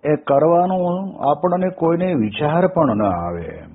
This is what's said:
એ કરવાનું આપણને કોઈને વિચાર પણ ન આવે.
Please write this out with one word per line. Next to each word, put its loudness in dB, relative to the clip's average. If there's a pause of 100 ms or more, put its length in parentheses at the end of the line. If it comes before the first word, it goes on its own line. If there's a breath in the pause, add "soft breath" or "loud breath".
એ 2 (120)
કરવાનું 2
આપણને 0
કોઈને 0
વિચાર 0
પણ 2
ન 0
આવે. -4 (260)